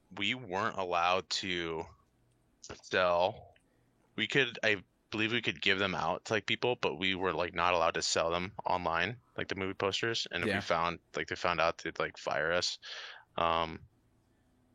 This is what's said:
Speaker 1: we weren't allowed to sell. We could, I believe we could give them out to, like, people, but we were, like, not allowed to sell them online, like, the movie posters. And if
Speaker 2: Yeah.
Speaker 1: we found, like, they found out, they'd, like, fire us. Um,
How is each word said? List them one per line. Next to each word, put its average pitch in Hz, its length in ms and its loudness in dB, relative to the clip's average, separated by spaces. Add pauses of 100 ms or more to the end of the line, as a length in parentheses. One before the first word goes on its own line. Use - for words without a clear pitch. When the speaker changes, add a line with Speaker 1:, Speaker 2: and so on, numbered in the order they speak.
(160)
Speaker 1:
we 101 180 0
weren't 107 440 -2
allowed 90 520 2
to 85 540 -2 (960)
sell. 90 720 2 (640)
We 110 120 0
could, 123 340 0
I 104 200 2 (280)
believe 110 220 0
we 120 100 0
could 101 200 -2
give 98 160 4
them 95 160 2
out 80 320 0
to, - 80 -2
like, 104 120 0
people, 123 300 0
but 73 200 -2
we 95 180 0
were, 92 200 0
like, 87 200 -2
not 90 200 4
allowed 82 200 4
to 82 80 0
sell 85 280 2
them 90 220 -2 (140)
online, 90 500 0 (200)
like, 95 120 -6
the - 80 -6
movie 95 180 -4
posters. 113 560 -2
And 87 140 -2
if 104 40 0
Speaker 2:
Yeah. 101 40 0
Speaker 1:
we 101 80 0
found, 85 400 0 (160)
like, 80 120 -4
they 92 80 -4
found 87 240 0
out, 82 180 2
they'd, - 200 -8
like, 80 200 -4
fire 73 340 -2
us. - 260 -2 (580)
Um, 82 440 0 (960)